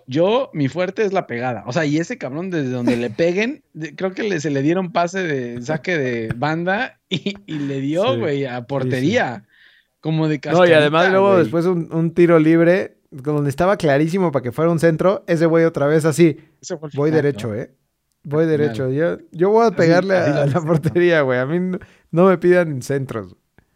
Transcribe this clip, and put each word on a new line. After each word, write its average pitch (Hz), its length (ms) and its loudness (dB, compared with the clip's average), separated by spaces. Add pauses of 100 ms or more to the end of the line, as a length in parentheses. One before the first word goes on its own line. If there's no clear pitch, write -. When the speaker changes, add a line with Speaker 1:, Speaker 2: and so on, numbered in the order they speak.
Speaker 1:
Yo, 185 480 0
mi 143 140 -2
fuerte 185 360 -4
es 190 80 -2
la 185 140 -2
pegada. 120 400 -6
O 123 60 -8
sea, 160 120 -2
y 147 140 -2
ese 170 200 -6
cabrón, 151 320 -10
desde 147 200 -4
donde 123 260 -2
le 120 140 -4
peguen, 180 580 -2
<laughs> - 60 -20
de-, 156 200 -12
creo 185 180 -6
que 190 100 -8
le, 190 180 -2
se 156 100 -4
le 135 120 0
dieron 175 300 0
pase 175 300 -2
de 123 400 -6
saque 160 360 -4
de 117 360 -4
banda 170 640 -4 (120)
y, 196 240 -6 (120)
y 156 120 -8
le 139 220 -6
dio, 165 340 -2
Speaker 2:
Sí. - 60 -4
Speaker 1:
güey, 143 260 -4
a 123 100 -10
Speaker 2:
Sí, 123 60 -8
sí. 110 60 -18
Speaker 1:
portería. 131 760 -2 (560)
Como 160 280 -2
de 151 120 -2 (120)
Speaker 2:
No, 180 140 6
y 170 60 6
además 151 320 4
Speaker 1:
cascarita, 185 60 2
Speaker 2:
luego 196 220 4
Speaker 1:
güey. 180 100 4
Speaker 2:
después 160 240 0
un, 175 260 2
un 165 220 -2
tiro 170 240 6
libre, 165 580 4 (140)
donde 147 400 -4
estaba 180 260 2
clarísimo 160 540 2
para 131 120 -2
que 120 100 -6
fuera 165 180 0
un 170 80 0
centro, 165 480 2
ese 170 200 2
güey 165 180 4
otra 156 220 0
vez 151 180 2
así. 160 320 2 (240)
Speaker 1:
Ese - 160 -10
fue 151 160 -14
el 135 40 -12
Speaker 2:
Voy 147 140 0
Speaker 1:
final, 156 120 2
Speaker 2:
derecho, 123 260 -2
Speaker 1:
¿no? 104 60 -6
Speaker 2:
¿eh? 117 160 -8 (540)
Voy 156 200 0
Speaker 1:
Al 160 60 0
final. 156 100 2
Speaker 2:
derecho. 131 320 -2
Yo, 165 260 -2 (140)
yo 175 180 0
voy 226 140 4
a 226 40 4
Speaker 1:
Así, - 80 -2
Speaker 2:
pegarle 180 400 2
Speaker 1:
así 165 140 2
Speaker 2:
a, 147 40 0
Speaker 1:
lo 147 80 0
Speaker 2:
a - 20 2
la 143 60 0
Speaker 1:
hizo, 175 100 0
¿no? 156 60 -4
Speaker 2:
portería, 165 560 2
güey. 127 180 0
A 131 60 -2
mí 165 120 -2
no, 185 200 -4 (340)
no 170 160 4
me 180 100 4
pidan 170 440 2
centros. 117 520 -6 (420)